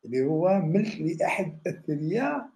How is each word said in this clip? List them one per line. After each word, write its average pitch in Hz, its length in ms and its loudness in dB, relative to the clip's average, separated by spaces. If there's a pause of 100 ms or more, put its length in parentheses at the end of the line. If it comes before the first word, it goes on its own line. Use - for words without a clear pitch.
اللي 127 200 0
هو 175 340 4
ملك 175 420 0
لأحد 160 680 -2
أثرياء 190 880 -2